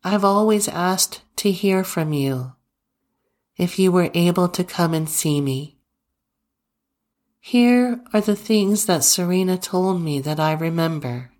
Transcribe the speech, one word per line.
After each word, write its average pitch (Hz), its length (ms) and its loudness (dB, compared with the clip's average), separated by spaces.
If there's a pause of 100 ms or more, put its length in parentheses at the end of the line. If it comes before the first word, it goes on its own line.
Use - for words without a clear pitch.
I've 196 200 0
always 208 440 2
asked 180 540 -2 (140)
to - 140 0
hear 190 340 0
from 156 280 -4
you, 135 420 -4 (1000)
if 180 220 -4
you 190 120 4
were 175 240 2
able 175 340 2
to 180 160 -4
come 170 300 -2
and 156 140 -2
see 147 320 -2
me. 139 380 -6 (1600)
Here 247 600 2 (100)
are 214 100 2
the 208 140 0
things 208 500 0
that 170 180 0
Serena 185 540 0
told 185 420 -2
me 147 200 -2
that 151 180 -4
I 156 140 2
remember. 160 880 -4